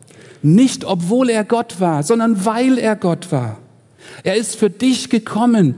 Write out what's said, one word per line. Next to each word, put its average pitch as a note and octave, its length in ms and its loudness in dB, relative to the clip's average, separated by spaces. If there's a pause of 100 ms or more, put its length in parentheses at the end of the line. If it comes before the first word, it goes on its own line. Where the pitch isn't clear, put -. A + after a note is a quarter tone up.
(420)
Nicht, G#3+ 420 2
obwohl A#3+ 460 -2
er A3 140 -2
Gott A#3 360 -4
war, E3 220 0
sondern A3+ 420 0
weil A#3+ 340 0
er A3 180 0
Gott E3+ 360 -4
war. A#2+ 260 -4 (640)
Er F#3+ 140 -2
ist A3+ 200 -4
für G#3 140 0
dich B3 400 -2
gekommen. A3 680 2